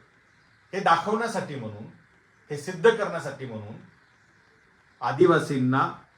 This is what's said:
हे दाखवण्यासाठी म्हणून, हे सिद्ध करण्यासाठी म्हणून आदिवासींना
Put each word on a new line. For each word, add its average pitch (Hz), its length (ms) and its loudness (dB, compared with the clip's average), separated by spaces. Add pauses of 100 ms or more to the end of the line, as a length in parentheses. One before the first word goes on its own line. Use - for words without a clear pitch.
(720)
हे 190 60 -4
दाखवण्यासाठी 190 760 0
म्हणून, 107 280 -10 (680)
हे 147 80 -6
सिद्ध 180 320 2
करण्यासाठी 165 560 -2
म्हणून 107 300 -12 (1300)
आदिवासींना 135 880 2 (260)